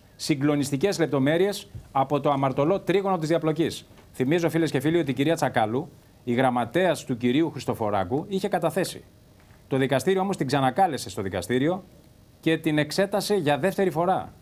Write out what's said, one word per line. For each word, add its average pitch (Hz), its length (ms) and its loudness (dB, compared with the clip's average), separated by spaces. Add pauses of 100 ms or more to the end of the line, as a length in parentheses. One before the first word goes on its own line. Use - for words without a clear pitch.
(160)
συγκλονιστικές 147 840 0
λεπτομέρειες 156 720 0 (220)
από 135 280 0
το 147 100 0
αμαρτωλό 139 500 2
τρίγωνο 190 380 0
της 156 100 -4
διαπλοκής. 156 580 0 (260)
Θυμίζω, 160 380 2
φίλες 160 200 2
και 135 100 0
φίλοι, 165 180 2
ότι 143 120 0
η 123 40 0
κυρία 143 200 2
Τσακάλου, 127 540 0 (360)
η 123 80 -2
γραμματέας 127 720 2
του 127 120 -4
κυρίου 123 340 2
Χριστοφοράκου, 110 800 -2
είχε 196 200 -4
καταθέσει. 170 560 -2 (640)
Το 135 80 -2
δικαστήριο 135 440 2
όμως 190 160 0
την 151 100 -2
ξανακάλεσε 135 640 0
στο 107 120 -8
δικαστήριο 127 600 -2 (560)
και 160 180 0
την 160 200 0
εξέτασε 196 560 0
για 147 240 2
δεύτερη 185 320 0
φορά. 165 520 -2